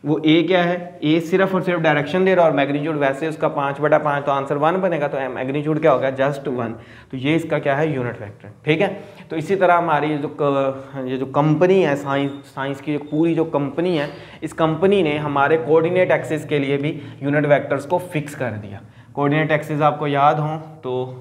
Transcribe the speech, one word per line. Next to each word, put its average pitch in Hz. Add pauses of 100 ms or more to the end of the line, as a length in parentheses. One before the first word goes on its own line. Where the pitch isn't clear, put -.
वो 147
ए 156
क्या 175
है? 175
ए 156
सिर्फ 190
और 180
सिर्फ 175
direction 160
दे 190
रहा 175
है 156
और 143
magnitude 147
वैसे 143
उसका 156
पाँच 139
बटा 151
पाँच, 147
तो 147
answer 139
one 160
बनेगा। 165
तो 143 (120)
magnitude 143
क्या 156
होगा? 131
just 135
one। 117 (360)
तो 131
ये 160
इसका 160
क्या 139
है? 151
Unit 120
vector, 104 (140)
ठीक 160
है। 196 (420)
तो 160
इसी 160
तरह 175
हमारी 156
ये 151
जो 151
क-, 135
ये 131
जो 135
company 156
है 147
science, 139 (140)
science 139
की 151
जो 147
पूरी 160
जो 156
company 160
है, 143 (360)
इस 156
company 170
ने 147
हमारे 147
coordinate 165
axis 156
के 147
लिए 139
भी 143 (320)
unit 143
vectors 139
को 180
fix 147
कर 123
दिया। 104 (340)
Coordinate 151
axis 151
आपको 151
याद 143
हों 156
तो 127 (260)